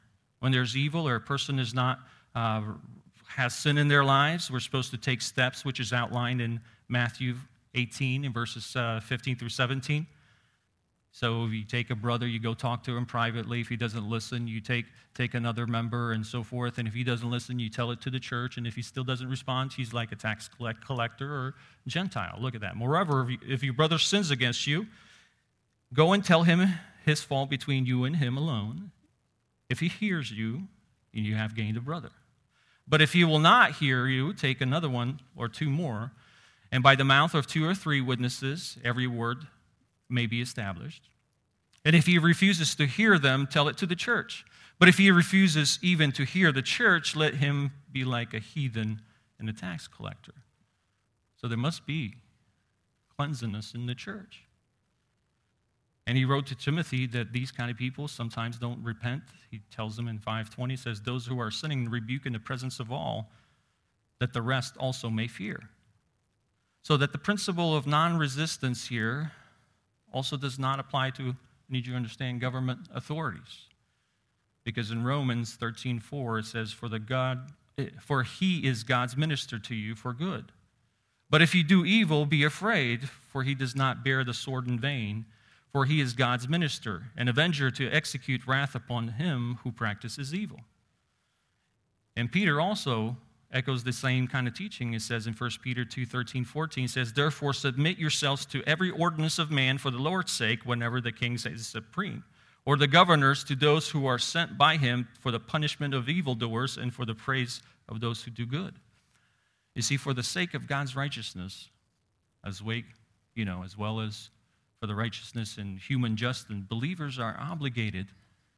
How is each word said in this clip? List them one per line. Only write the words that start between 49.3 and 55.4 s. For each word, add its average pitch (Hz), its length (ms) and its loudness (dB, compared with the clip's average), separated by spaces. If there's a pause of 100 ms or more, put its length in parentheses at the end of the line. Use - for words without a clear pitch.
and 110 100 -8
a 110 40 -4
tax 107 360 -10
collector." - 460 -16 (1000)
So - 120 -6
there 117 100 -2
must 139 280 -2
be 139 280 -6 (1040)
cleanliness 117 580 -6
in 120 120 -8
the 123 80 -4
church. 196 500 -16 (1600)